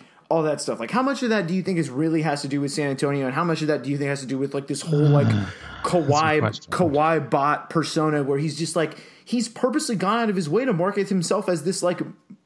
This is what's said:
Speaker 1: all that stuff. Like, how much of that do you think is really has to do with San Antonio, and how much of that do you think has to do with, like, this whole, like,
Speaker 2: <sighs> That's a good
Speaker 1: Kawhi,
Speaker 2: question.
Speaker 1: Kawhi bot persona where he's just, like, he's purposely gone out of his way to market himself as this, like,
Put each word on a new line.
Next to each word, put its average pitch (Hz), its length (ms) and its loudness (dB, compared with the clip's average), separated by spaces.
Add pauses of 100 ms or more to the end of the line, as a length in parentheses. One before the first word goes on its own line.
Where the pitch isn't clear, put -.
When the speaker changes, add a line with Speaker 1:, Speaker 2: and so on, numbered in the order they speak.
(300)
Speaker 1:
all 160 140 2
that 151 160 0
stuff. 113 200 -6
Like, 113 120 -6
how 247 120 2
much 262 200 -2
of 240 60 0
that 202 180 0
do 170 60 -2
you 190 80 0
think 190 160 -2
is 151 120 0
really 156 340 0
has 147 180 0
to 147 60 -6
do 143 120 -2
with 143 120 -2
San 143 180 -2
Antonio, 139 380 -2
and 127 80 -2
how 165 80 0
much 160 180 0
of 151 60 0
that 143 160 0
do 139 80 -4
you 139 60 -2
think 139 120 -2
has 139 120 -4
to 135 40 -10
do 135 120 -4
with, 139 160 -2
like, 143 140 -4
this 139 140 -6
whole, 156 260 0
like, 143 200 6
Speaker 2:
<sighs> - 0 -
That's 107 100 4
a - 460 -8
good 165 260 2
Speaker 1:
Kawhi, 156 300 4
Speaker 2:
question. - 320 -2
Speaker 1:
Kawhi 151 580 2
bot 147 400 2
persona 156 540 0
where 139 160 0
he's 151 180 -2
just, 160 180 -6
like, 156 220 -2 (260)
he's 233 240 -2
purposely 262 480 -2
gone 196 280 0
out 220 60 2
of 190 60 0
his 170 140 -2
way 226 160 2
to 254 80 2
market 190 340 0
himself 190 400 0
as 170 160 0
this, 185 200 -2
like, 175 180 0 (440)